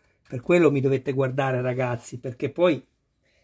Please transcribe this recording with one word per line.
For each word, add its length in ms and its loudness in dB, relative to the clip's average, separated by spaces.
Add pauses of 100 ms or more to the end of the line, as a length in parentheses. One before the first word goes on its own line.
(280)
Per 140 -8
quello 280 4
mi 120 2
dovete 300 0
guardare, 500 -2
ragazzi, 560 -4
perché 320 -8
poi 360 0 (580)